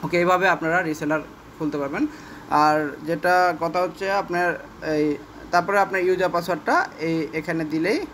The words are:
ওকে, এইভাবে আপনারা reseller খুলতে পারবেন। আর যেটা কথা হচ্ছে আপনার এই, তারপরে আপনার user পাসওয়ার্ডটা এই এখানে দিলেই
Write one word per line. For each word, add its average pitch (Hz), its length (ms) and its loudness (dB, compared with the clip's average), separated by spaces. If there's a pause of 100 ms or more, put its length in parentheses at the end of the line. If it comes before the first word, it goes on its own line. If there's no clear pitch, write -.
ওকে, 160 140 0
এইভাবে 180 300 4
আপনারা 165 340 2
reseller 156 400 -2 (360)
খুলতে 151 200 -4
পারবেন। 147 300 -2 (420)
আর 151 420 4 (160)
যেটা 175 520 4
কথা 165 220 -2
হচ্ছে 185 300 -2
আপনার 180 360 0 (360)
এই, 151 340 0 (340)
তারপরে 175 280 2
আপনার 190 220 2
user 180 280 2
পাসওয়ার্ডটা 170 580 0 (120)
এই 165 340 -2
এখানে 160 320 -4
দিলেই 160 340 0 (140)